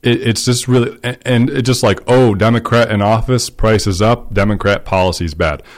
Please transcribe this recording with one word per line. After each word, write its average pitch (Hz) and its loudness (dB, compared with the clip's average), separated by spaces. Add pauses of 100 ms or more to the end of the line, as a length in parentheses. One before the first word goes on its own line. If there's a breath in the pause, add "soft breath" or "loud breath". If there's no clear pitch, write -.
It, 117 0
it's 113 -2
just 123 -2
really, 123 0
a-, 123 -8
and 123 2
it 139 -2
just 123 0
like, 104 0
"Oh, 123 4
Democrat 113 0
in 104 0
office, 113 0
price 110 0
is 98 0
up, 117 0
Democrat 101 0
policy's 90 -2
bad." 78 -2 (160 loud breath)